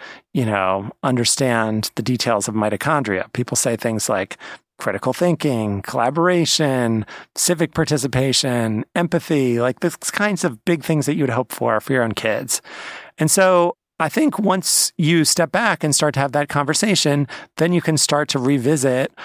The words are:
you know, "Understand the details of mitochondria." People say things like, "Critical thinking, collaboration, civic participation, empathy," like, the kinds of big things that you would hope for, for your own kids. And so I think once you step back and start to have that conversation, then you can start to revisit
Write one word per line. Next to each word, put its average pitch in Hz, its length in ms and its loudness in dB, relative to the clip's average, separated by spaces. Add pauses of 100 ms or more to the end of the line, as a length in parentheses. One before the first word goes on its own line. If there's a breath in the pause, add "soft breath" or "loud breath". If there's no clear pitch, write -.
(360 loud breath)
you 127 100 0
know, 98 460 0 (100)
"Understand 117 920 0
the 117 80 -4
details 113 440 0
of 110 60 -4
mitochondria." 107 800 -2
People 120 240 -4
say 120 180 0
things 110 320 -2
like, 98 300 -2 (420 loud breath)
"Critical 104 320 -2
thinking, 123 720 0
collaboration, 131 1200 2 (320 loud breath)
civic 165 380 0
participation, 127 1200 0
empathy," 151 640 0
like, 123 200 -2
the 175 100 -2 (220)
kinds 202 320 -2
of 131 220 -4
big 170 180 0
things 151 240 0
that 147 80 2
you 156 80 0
would 127 80 0
hope 123 200 -2
for, 117 280 0
for - 140 -4
your 127 100 2
own 113 80 -2
kids. 104 500 -4 (560 loud breath)
And 156 140 2
so 180 420 4 (260)
I 160 80 0
think 294 300 0
once 190 580 0
you 160 300 4
step - 260 0
back 202 320 0
and 147 120 2
start - 180 2
to 131 60 -2
have 139 140 0
that 143 140 0
conversation, 143 800 2 (280 loud breath)
then 170 180 2
you 170 80 2
can 156 160 2
start 147 320 0
to 139 100 -2
revisit 131 720 0 (140)